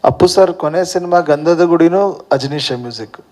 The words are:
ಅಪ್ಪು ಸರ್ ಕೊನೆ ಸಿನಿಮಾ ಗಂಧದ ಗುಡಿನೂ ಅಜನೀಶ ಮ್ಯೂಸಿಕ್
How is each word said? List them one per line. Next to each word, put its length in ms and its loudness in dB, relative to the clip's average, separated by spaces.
ಅಪ್ಪು 240 2
ಸರ್ 260 2
ಕೊನೆ 320 -4
ಸಿನಿಮಾ 340 0
ಗಂಧದ 440 0
ಗುಡಿನೂ 680 2
ಅಜನೀಶ 400 -4
ಮ್ಯೂಸಿಕ್ 500 -12